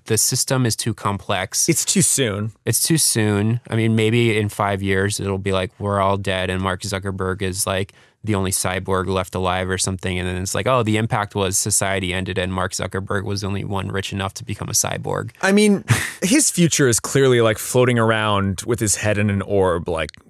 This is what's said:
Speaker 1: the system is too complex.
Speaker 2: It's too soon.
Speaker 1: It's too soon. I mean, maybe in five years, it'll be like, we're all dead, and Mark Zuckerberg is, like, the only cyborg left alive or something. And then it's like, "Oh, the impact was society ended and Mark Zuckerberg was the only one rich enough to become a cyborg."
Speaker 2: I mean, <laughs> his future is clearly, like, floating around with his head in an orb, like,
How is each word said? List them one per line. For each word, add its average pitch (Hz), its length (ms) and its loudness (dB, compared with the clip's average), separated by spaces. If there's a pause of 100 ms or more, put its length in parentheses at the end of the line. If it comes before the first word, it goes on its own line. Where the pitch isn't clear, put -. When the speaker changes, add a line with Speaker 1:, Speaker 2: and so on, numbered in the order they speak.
Speaker 1:
the 110 120 0
system 127 480 0
is 110 100 0
too - 180 -4
complex. - 760 -2
Speaker 2:
It's - 160 0
too - 160 2
soon. 110 500 0 (140)
Speaker 1:
It's - 180 0
too 165 140 2
soon. 110 720 2
I 113 80 -2
mean, 113 180 2
maybe 110 420 4
in 104 120 0
five 101 340 -2
years, 98 380 0
it'll 98 160 -2
be 98 160 -2
like, 92 260 -2
we're 101 220 0
all 98 160 2
dead, 92 320 -2
and 92 120 -2
Mark 92 200 -2
Zuckerberg 95 600 -4
is, 95 240 -4
like, 95 280 -2 (300)
the 110 120 0
only 95 160 0
cyborg 95 560 -2
left 92 260 -2
alive 92 340 -2
or 92 120 -2
something. 92 400 -4
And 90 80 -4
then 90 120 -4
it's 95 140 -6
like, 101 140 -2
"Oh, 127 160 2
the 107 140 0
impact 110 360 -2
was 95 240 0
society 95 560 0
ended 92 240 -4
and 92 160 -2
Mark 92 200 -2
Zuckerberg 98 500 -4
was 101 180 -4
the 101 60 -4
only 98 160 -4
one 98 240 -4
rich 98 260 -6
enough 98 220 -4
to - 100 -14
become - 240 -8
a - 40 -6
cyborg." - 580 -2 (100)
Speaker 2:
I 190 100 4
mean, 208 320 6 (200)
<laughs> - 180 -10
his 233 300 2
future 156 360 4
is 117 120 4
clearly, 131 420 4
like, 110 160 4
floating 123 400 2
around 107 720 2
with 113 120 0
his 104 160 0
head 104 220 0
in 104 140 2
an 98 100 0
orb, 92 480 2
like, 80 220 -2 (180)